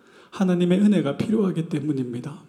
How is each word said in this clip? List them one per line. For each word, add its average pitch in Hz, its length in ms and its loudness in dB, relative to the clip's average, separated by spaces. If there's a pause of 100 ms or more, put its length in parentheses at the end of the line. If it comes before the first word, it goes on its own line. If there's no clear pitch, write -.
(320)
하나님의 180 480 2
은혜가 175 380 2
필요하기 185 500 0
때문입니다. 127 800 -6